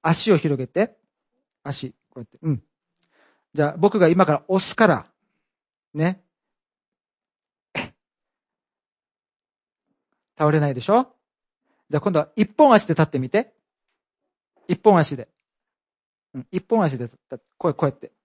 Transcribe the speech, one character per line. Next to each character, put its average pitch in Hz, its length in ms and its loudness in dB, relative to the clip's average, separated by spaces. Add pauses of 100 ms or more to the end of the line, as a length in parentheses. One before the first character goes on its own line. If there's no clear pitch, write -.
足 165 300 0
を 175 60 4
広 143 200 -2
げ 131 100 -8
て。 - 280 -4 (680)
足、 131 280 -12 (180)
こ - 80 -20
う - 20 -16
や 120 40 -16
っ - 40 -20
て。 - 140 -20
う 160 100 -4
ん。 120 120 -6 (920)
じ 151 100 -2
ゃ 147 60 0
あ、 151 80 -12
僕 202 220 0
が 175 80 6
今 175 180 4
か 151 80 0
ら - 140 -4
押 190 180 0
す - 100 -12
か 220 120 4
ら。 151 200 0 (840)
ね。 175 300 -4 (4000)
倒 151 140 2
れ 156 80 2
な 147 100 0
い 131 60 -6
で 123 60 -10
し - 100 -8
ょ？ 247 200 2 (760)
じ 151 80 -4
ゃ - 20 0
あ、 - 20 -6
今 196 120 -2
度 156 60 2
は 147 160 -4
一 214 100 2
本 294 280 4
足 214 120 4
で 165 80 -2
立 160 100 2
っ 156 40 0
て 135 120 -6
み 131 120 -8
て。 220 200 -2 (1160)
一 180 100 -2
本 202 220 4
足 147 180 -2
で。 120 100 -16 (1080)
う 131 40 -12
ん、 127 120 -18
一 180 100 -6
本 220 220 0
足 135 160 -2
で 120 60 -8
立 113 100 -18
っ - 240 -20
て。 - 40 -20 (140)
こ 170 120 -2
う、 143 40 -4
こ - 140 -2
う - 20 0
や 131 60 -10
っ - 40 -20
て。 - 120 -20 (140)